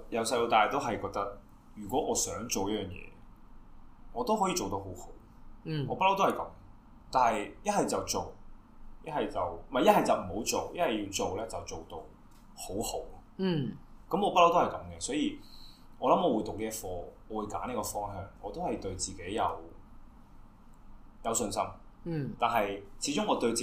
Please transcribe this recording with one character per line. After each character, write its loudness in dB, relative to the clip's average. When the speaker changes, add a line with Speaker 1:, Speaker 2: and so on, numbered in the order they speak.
Speaker 1:
由 0
細 2
到 4
大 8
都 2
係 0
覺 -4
得， -4
如 -10
果 2
我 2
想 -2
做 0
一 2
樣 -2
嘢， -10
我 -4
都 2
可 4
以 0
做 -2
到 -2
好 -6
好。 -14
Speaker 2:
嗯。 -2
Speaker 1:
我 -2
不 0
嬲 6
都 6
係 4
咁， -6
但 6
係 -2
一 2
係 4
就 0
做， -2
一 -8
係 0
就， -2
唔 -4
係， 6
一 10
係 8
就 6
唔 0
好 -4
做， 0
一 -6
係 0
要 -8
做 -2
呢， -4
就 -6
做 -10
到 -10
好 -10
好。 -4
Speaker 2:
嗯。 0
Speaker 1:
咁 2
我 4
不 6
嬲 10
都 6
係 4
咁 -6
嘅， -14
所 -4
以 0
我 2
諗 6
我 4
會 0
讀 -4
呢 -4
一 -4
科， -8
我 -2
會 -6
揀 -4
呢 -4
個 -2
方 -4
向， -8
我 -8
都 -8
係 -2
對 -6
自 -6
己 -8
有， 0
有 0
信 2
心。 0
Speaker 2:
嗯。 -2
Speaker 1:
但 4
係 2
始 -2
終 2
我 4
對 4
自 0